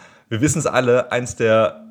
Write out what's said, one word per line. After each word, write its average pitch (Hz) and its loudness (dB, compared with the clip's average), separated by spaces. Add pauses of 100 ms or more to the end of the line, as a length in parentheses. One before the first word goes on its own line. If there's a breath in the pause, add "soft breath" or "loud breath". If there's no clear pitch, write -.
(280 loud breath)
wir 113 -4
wissen's 147 0
alle, 123 0
eins 123 -4
der 110 0